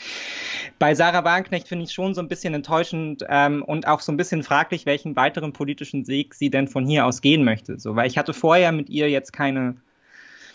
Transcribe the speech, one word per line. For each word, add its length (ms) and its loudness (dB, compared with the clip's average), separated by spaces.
Bei 160 4
Sarah 260 4
Wagenknecht 460 -2
finde 160 -6
ich 80 -10
schon 200 -2
so 80 -6
ein 80 -6
bisschen 260 -6
enttäuschend, 720 -2
ähm, 340 2
und 240 -4
auch 140 4
so 100 -6
ein 60 0
bisschen 260 -2
fraglich, 420 0
welchen 300 -2
weiteren 380 0
politischen 560 -6
Weg 260 -4
sie 160 -2
denn 160 2
von 200 -2
hier 200 4
aus 140 0
gehen 240 6
möchte, 340 0
so, 160 -8
weil 140 2
ich 100 -4
hatte 160 -2
vorher 380 4
mit 180 -4
ihr 180 0
jetzt 240 -2
keine, 440 -2